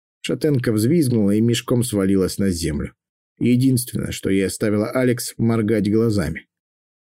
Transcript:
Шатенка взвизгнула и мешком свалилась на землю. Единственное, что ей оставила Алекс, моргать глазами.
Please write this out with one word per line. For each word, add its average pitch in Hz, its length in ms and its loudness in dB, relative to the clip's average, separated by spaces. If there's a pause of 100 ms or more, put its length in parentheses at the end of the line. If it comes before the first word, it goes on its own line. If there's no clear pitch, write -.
(200)
Шатенка 127 520 -2
взвизгнула 117 600 2
и 107 80 2
мешком 117 420 0
свалилась 95 560 0
на 98 120 0
землю. 80 440 -4 (460)
Единственное, 123 720 0
что - 180 -4
ей 98 160 2
оставила 104 440 -2
Алекс, 123 480 -2
моргать 113 520 0
глазами. 101 560 0 (640)